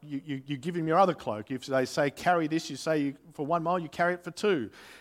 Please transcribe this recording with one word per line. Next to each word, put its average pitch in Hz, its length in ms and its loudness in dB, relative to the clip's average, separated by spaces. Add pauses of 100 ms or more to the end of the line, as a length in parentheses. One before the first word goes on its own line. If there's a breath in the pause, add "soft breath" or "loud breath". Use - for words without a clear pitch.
you, 147 240 -8
you, 135 200 -6
you 143 120 -4
give 170 200 -6
him 160 100 -2
your 160 100 4
other 185 160 6
cloak. 107 380 -6
If 127 140 -6
they 131 180 2
say, 143 260 0
"Carry 170 380 2
this," 156 220 -2
you 139 80 -10
say, 160 240 0
you, 139 140 -2 (180)
"For 151 120 -6
one 165 180 0
mile, 175 140 0
you 160 120 -6
carry 175 240 0
it 180 100 -10
for 175 80 -10
two." 170 380 0 (320 loud breath)